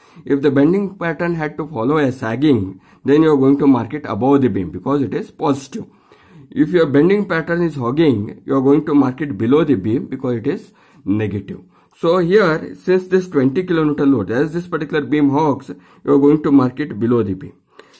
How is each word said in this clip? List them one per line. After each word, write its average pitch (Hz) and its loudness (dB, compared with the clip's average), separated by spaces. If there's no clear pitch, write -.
If 139 0
the 147 2
bending 180 0
pattern 170 -4
had 151 -6
to 156 -8
follow 147 -2
a 139 0
sagging, 113 -2
then 147 4
you 156 4
are 143 4
going 135 4
to 147 4
mark 120 2
it 151 -10
above 127 2
the 123 2
beam 95 -4
because 135 -4
it 107 -4
is 170 -8
positive. 156 -4
If 151 0
your 165 2
bending 175 2
pattern 170 -4
is 156 -4
hogging, 127 -2
you 135 -4
are 135 0
going 143 2
to 156 -2
mark 127 0
it 139 -6
below 127 2
the 143 2
beam 110 -2
because 127 -6
it 107 -6
is - -8
negative. 104 -4
So 175 0
here, 175 0
since 185 0
this 185 0
twenty 139 0
kilonewton 151 0
load, 104 -2
as 147 -2
this 175 -6
particular 156 -4
beam 139 0
hogs, 139 -2
you - -6
are 143 6
going 147 4
to 151 0
mark 131 4
it 143 -8
below 117 2
the 98 -4
beam. - -12